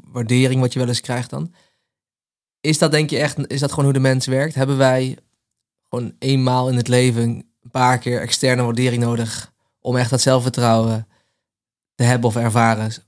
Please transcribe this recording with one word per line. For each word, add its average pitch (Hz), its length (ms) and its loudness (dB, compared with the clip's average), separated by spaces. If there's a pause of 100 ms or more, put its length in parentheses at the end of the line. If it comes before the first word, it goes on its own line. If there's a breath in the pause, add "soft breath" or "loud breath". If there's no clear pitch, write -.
waardering 127 560 0
wat 127 120 0
je - 60 -6
wel 123 100 -2
eens 120 120 -4
krijgt 120 300 -8
dan. 165 240 -10 (1040 soft breath)
Is 151 180 0
dat, 160 120 2
denk 151 200 0
je, 139 80 -4
echt, 143 320 -4
is 135 100 -4
dat 143 100 -2
gewoon 143 140 -2
hoe 139 100 2
de 135 60 0
mens 131 260 2
werkt? 135 280 -2
Hebben 135 220 0
wij 131 420 2 (680)
gewoon 120 300 -8
eenmaal 127 500 0
in 127 80 0
het 120 120 -2
leven 123 340 2 (400)
een - 80 -20
paar 127 280 2
keer 123 220 -4
externe 127 420 0
waardering 120 400 0
nodig 117 500 -4 (280)
om 123 160 -2
echt 123 140 0
dat 131 100 2
zelfvertrouwen 117 880 0 (840)
te - 80 -4
hebben 123 260 2
of 107 80 -4
ervaren 113 560 2 (160)